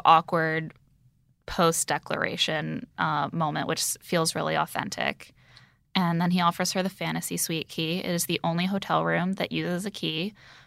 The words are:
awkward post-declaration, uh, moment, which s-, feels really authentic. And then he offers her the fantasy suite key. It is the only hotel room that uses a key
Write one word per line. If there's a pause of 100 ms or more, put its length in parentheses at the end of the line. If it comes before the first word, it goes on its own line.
awkward (720)
post-declaration, (120)
uh,
moment,
which
s-,
feels
really
authentic. (640)
And
then
he
offers
her
the
fantasy
suite
key.
It
is
the
only
hotel
room
that
uses
a
key (320)